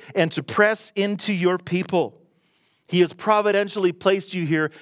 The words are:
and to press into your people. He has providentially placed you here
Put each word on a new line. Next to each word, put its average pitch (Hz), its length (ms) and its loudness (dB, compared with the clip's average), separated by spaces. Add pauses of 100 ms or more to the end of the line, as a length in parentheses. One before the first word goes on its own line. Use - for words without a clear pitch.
(160)
and 165 160 2
to 160 100 -6
press 214 540 0
into 202 380 -2
your 180 240 0
people. 175 640 -4 (680)
He 180 140 2
has 170 120 2
providentially 208 800 0
placed 190 420 -2
you 180 120 -4
here 156 260 -2 (100)